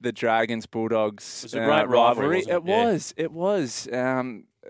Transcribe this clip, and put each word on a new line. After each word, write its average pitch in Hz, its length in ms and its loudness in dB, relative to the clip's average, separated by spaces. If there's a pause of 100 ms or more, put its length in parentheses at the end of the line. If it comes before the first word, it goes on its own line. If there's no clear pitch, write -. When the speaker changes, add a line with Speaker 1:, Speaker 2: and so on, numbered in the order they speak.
Speaker 1:
the 120 120 -4
Dragons-Bulldogs, 113 1300 0
Speaker 2:
It - 40 -12
was 117 100 -12
a 113 80 -2
Speaker 1:
uh, 113 40 0
Speaker 2:
great 147 220 4
rivalry, 120 80 4
Speaker 1:
rivalry. 120 420 4
Speaker 2:
wasn't 131 120 -4
it? 175 60 0
Speaker 1:
It 170 120 -4
Speaker 2:
Yeah. 226 160 2
Speaker 1:
was, 185 320 -2
it 160 160 -6
was. 170 600 -4
Um, 127 520 -4 (260)